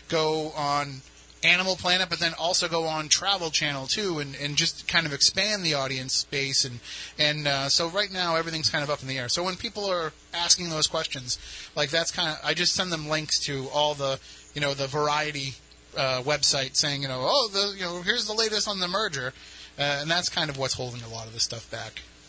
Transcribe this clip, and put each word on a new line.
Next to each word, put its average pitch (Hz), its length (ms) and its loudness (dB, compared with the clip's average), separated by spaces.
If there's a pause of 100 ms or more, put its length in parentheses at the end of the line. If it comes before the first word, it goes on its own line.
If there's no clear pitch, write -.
go 156 480 2
on 143 460 0 (420)
Animal 180 320 4
Planet, 180 320 2
but 170 100 -2
then 165 200 0
also 175 280 2
go 165 180 2
on 156 240 -2
Travel 180 420 2
Channel 143 360 0
too, 185 320 0
and, 139 160 -4
and 143 220 -4
just - 320 0
kind 165 180 2
of 147 60 -2
expand 190 500 2
the 160 120 2
audience 131 400 -2
space. 139 500 0
And, 120 160 -6 (380)
and, 151 280 2
uh, 139 220 2
so 170 200 4
right 196 220 0
now 180 240 0
everything's 160 360 0
kind 156 120 0
of 143 80 -2
up 143 120 -2
in 135 40 -8
the 135 120 -4
air. 123 100 -4
So 175 160 0
when 185 100 -2
people 208 300 -6
are 175 280 0 (220)
asking 170 360 2
those 156 180 2
questions, 135 500 -2 (380)
like, 147 140 2
that's 165 200 2
kinda, 160 320 -2
I 151 120 2
just 170 200 2
send 185 160 0
them 156 180 -4
links 156 320 0
to 135 280 -2
all 147 260 2
the, 135 240 -2 (360)
you 143 60 -4
know, 143 140 2
the 135 140 -2
variety, 147 680 0 (420)
uh, 131 260 0
website 139 520 2
saying, 143 280 0
you 139 60 -4
know, 127 140 -4
"Oh, 226 300 4
the, 196 240 0
you 190 80 -4
know, 175 180 -4
here's 214 240 0
the 214 80 -4
latest 214 320 2
on 202 140 -2
the 175 80 0
merger," 175 440 -2 (460)
uh, 143 40 0
and 143 280 0
that's 175 180 2
kind 160 220 -2
of 135 80 -6
what's 131 160 0
holding 123 280 -6
a 113 60 -12
lot 113 180 -10
of 110 60 -14
this 117 120 0
stuff - 260 -6
back. 110 320 -8 (260)